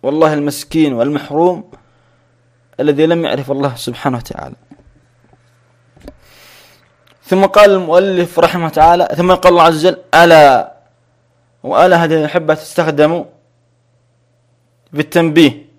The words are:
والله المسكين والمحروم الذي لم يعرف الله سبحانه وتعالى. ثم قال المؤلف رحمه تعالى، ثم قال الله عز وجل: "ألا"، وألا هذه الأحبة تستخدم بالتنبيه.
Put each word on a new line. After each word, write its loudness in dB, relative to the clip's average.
والله 0
المسكين -4
والمحروم -4
الذي 0
لم -2
يعرف -8
الله -6
سبحانه -8
وتعالى. -16
ثم 0
قال 4
المؤلف -2
رحمه -2
تعالى، 2
ثم 0
قال 2
الله 4
عز 2
وجل: -2
"ألا"، 4
وألا 2
هذه -2
الأحبة -4
تستخدم -4
بالتنبيه. 0